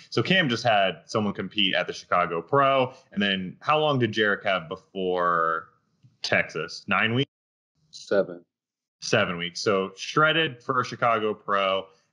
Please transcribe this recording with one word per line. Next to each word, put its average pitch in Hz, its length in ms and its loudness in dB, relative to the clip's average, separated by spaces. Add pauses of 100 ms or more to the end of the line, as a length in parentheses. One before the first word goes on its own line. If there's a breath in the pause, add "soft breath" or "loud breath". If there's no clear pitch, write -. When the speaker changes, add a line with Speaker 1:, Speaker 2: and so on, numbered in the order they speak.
(100)
Speaker 1:
so 120 120 0
Cam 175 260 2
just 117 160 -2
had 98 420 2
someone 104 260 -2
compete 98 420 -2
at 87 120 0
the 90 60 -8
Chicago 85 500 -2
Pro, 135 500 2 (200 loud breath)
and 101 100 -2
then 95 380 -2
how 151 180 0
long 151 220 2
did 110 120 0
Jarek 104 320 0
have 92 240 -2
before 87 1000 -2 (540)
Texas? - 640 -4
Nine 104 260 0
weeks? 135 160 -2 (600)
Speaker 2:
Seven. 87 540 -4 (560)
Speaker 1:
Seven 92 380 0
weeks. 87 240 -8
So 98 340 0
shredded 156 680 0
for 135 180 -2
a 135 40 0
Chicago 113 480 0
Pro, 98 540 0 (260 soft breath)